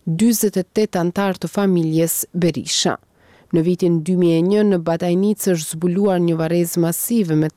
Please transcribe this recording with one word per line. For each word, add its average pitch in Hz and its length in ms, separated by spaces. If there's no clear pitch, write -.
dyzet 208 500
e 185 60
tetë 208 400
antar 190 320
të - 160
familjes 165 800
Berisha. 165 640
Në 160 80
vitin 170 400
dy 180 160
mijë 170 220
e - 80
një, 208 140
në 180 100
Batajnicë 180 720
është 160 240
zbuluar 180 420
një 170 220
varrezë 170 420
masive 165 560
me 156 180